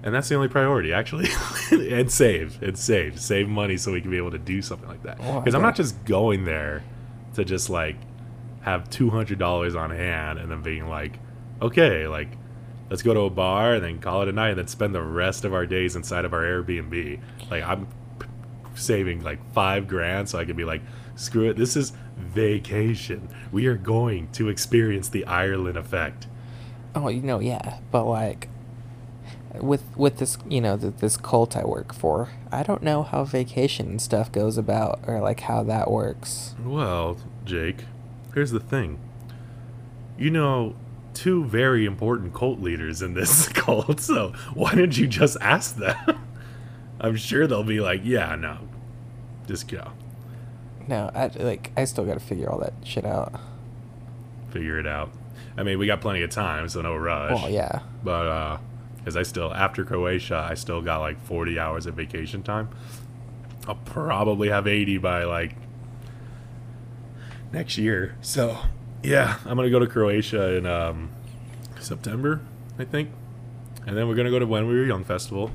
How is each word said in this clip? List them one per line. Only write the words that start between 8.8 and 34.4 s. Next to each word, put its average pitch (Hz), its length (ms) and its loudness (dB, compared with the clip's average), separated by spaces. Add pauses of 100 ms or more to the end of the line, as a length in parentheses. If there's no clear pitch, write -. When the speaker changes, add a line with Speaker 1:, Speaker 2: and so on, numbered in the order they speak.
Speaker 1:
two 120 220 4
hundred 104 280 0
dollars 87 360 2
on 80 160 -2
hand 82 480 -2
and 80 120 -6
then 80 100 -6
being 80 280 -4
like, 76 280 -6 (440)
"Okay, 113 460 6
like, 78 220 -4 (600)
let's 92 140 -2
go 117 100 8
to 107 80 6
a 98 80 4
bar 95 460 4
and 101 80 2
then 82 160 -4
call 95 240 0
it 98 40 2
a 98 40 0
night 110 180 2
and 98 100 0
then 87 80 -4
spend 104 260 0
the 87 80 0
rest 87 440 0
of 95 80 0
our 90 120 2
days 90 300 0
inside 87 300 -2
of 87 80 -2
our 82 100 2
Airbnb." 85 760 -2 (300)
Like, 80 140 -2
I'm 98 240 -2 (320)
p-, - 80 -10 (480)
saving, 90 480 0
like, 76 160 -6 (140)
five 98 340 2
grand 95 420 0
so 90 100 -4
I 85 60 -2
can 82 100 -4
be 85 100 -2
like, 80 160 -2 (340)
"Screw 113 340 2
it. 101 80 0
This 123 180 2
is 139 180 0 (240)
vacation. 104 1120 0 (240)
We 104 160 2
are 123 80 4
going 107 580 2
to 113 160 2
experience 107 600 4
the 98 160 -2
Ireland 90 520 2
effect." 80 500 -4 (680)
Speaker 2:
Oh, 147 140 0
you 120 120 0
know, 131 180 0
yeah. 117 400 -2 (120)
But, 117 140 4
like, 110 440 0 (1120)
with, 139 220 2 (120)
with 139 220 4
this, - 200 0 (120)
you 139 100 2
know, 107 160 4
th-, 101 220 -2
this 107 200 2
cult - 380 4
I - 100 0
work - 280 -2
for, 85 360 2 (220)
I 135 120 0
don't 202 180 0
know 151 220 2
how 139 220 0
vacation 127 640 2
and 110 140 -2
stuff 113 300 2
goes 110 260 2